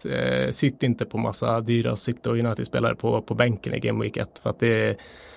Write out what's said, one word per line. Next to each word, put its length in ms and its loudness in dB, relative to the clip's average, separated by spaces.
eh, 460 0
sitt 320 0
inte 220 2
på 120 -6
massa 440 0
dyra 340 2
City 340 -4
och 80 2
United-spelare 580 0
på, 260 0
på 140 -4
bänken 380 0
i 60 -2
Game 240 -2
Week 140 -4
ett, 260 -6
för 60 0
att 100 -6
det, 380 2